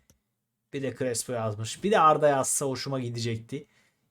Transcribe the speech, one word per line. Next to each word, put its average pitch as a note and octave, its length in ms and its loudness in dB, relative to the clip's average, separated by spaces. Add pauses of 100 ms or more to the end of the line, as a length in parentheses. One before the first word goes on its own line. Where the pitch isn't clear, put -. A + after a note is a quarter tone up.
(720)
Bir C#3 80 -6
de B2 140 -6
Crespo B2+ 380 -4
yazmış. A2 500 -6
Bir G3+ 80 2
de G#3 80 4
Arda D3+ 280 6
yazsa C#3 380 2
hoşuma C3+ 340 -4
gidecekti. A#2 680 -6 (440)